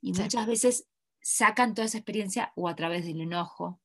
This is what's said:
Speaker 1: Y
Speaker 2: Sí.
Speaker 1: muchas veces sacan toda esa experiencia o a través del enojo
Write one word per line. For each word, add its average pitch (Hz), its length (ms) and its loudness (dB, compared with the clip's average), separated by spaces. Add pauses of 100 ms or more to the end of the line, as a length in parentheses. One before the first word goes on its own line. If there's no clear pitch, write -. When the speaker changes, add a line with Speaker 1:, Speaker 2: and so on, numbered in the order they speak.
Speaker 1:
Y 185 120 -2
Speaker 2:
Sí. 190 200 0
Speaker 1:
muchas 220 140 0
veces 240 400 2 (340)
sacan 220 520 4
toda 220 120 0
esa 220 120 -2
experiencia 214 580 -2
o 175 120 -2
a 165 80 -2
través 170 300 -2
del 160 160 -4
enojo 175 640 -4